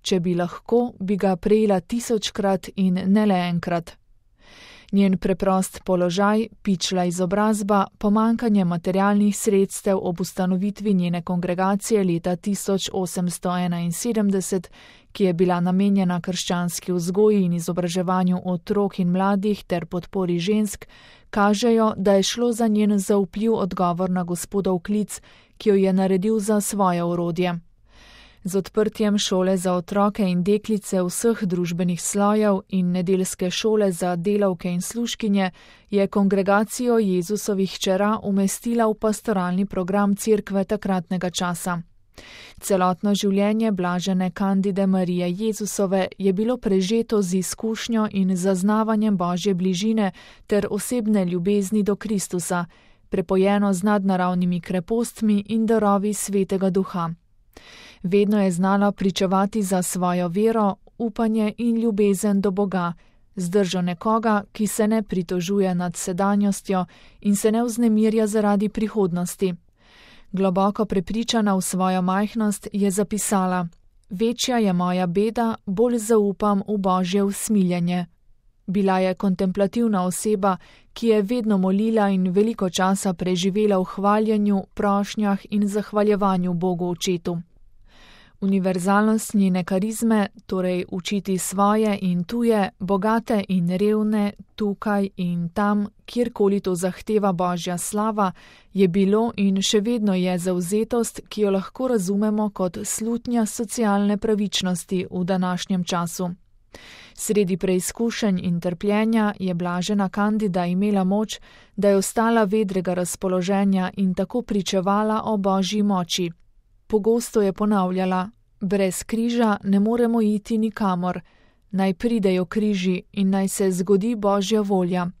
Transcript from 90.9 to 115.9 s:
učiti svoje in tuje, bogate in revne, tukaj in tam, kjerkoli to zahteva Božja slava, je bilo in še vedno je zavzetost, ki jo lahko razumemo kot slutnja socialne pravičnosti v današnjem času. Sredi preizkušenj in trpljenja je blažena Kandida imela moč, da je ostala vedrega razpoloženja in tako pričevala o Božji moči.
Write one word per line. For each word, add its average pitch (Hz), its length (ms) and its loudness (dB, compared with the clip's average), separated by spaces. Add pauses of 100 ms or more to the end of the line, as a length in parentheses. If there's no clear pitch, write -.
učiti 190 460 -4
svoje 202 640 0
in 180 220 0
tuje, 226 460 0 (100)
bogate 202 680 0
in 180 220 0
revne, 208 640 0 (220)
tukaj 202 640 -2
in 175 320 -4
tam, 208 380 0 (180)
kjerkoli 208 540 0
to 185 160 -2
zahteva 190 560 -2
Božja 175 460 -4
slava, 208 540 -2 (420)
je 190 140 4
bilo 202 500 2
in 196 240 2
še 208 200 2
vedno 208 320 0
je 180 240 0
zavzetost, 190 920 -2
ki 208 120 -4
jo 196 100 2
lahko 196 360 -4
razumemo 214 640 0
kot 185 340 -4
slutnja 233 600 -2
socialne 208 720 0
pravičnosti 190 920 -2
v 180 120 -4
današnjem 180 600 -2
času. 175 460 -4 (840)
Sredi 190 440 0
preizkušenj 190 840 0
in 170 160 -2
trpljenja 208 800 0
je 185 140 -2
blažena 180 560 -2
Kandida 208 560 0
imela 190 380 0
moč, 208 360 -2 (360)
da 202 140 2
je 196 80 6
ostala 226 460 2
vedrega 190 500 0
razpoloženja 185 1040 0
in 190 160 0
tako 196 280 -2
pričevala 208 840 0
o 220 120 -2
Božji 196 460 0
moči. 180 480 -2 (560)